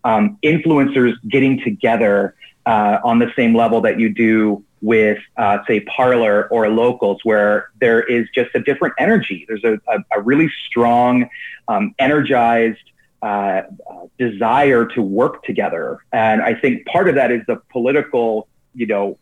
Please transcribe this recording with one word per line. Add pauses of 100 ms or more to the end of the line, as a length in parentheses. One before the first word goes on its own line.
um,
influencers (140)
getting
together, (300)
uh,
on
the
same
level
that
you
do (200)
with, (180)
uh,
say,
Parler
or
Locals,
where (100)
there
is
just
a
different
energy.
There's
a,
a, (180)
a
really (160)
strong, (380)
um,
energized, (400)
uh,
uh, (560)
desire
to
work
together.
And
I
think
part
of
that
is
the (140)
political, (260)
you
know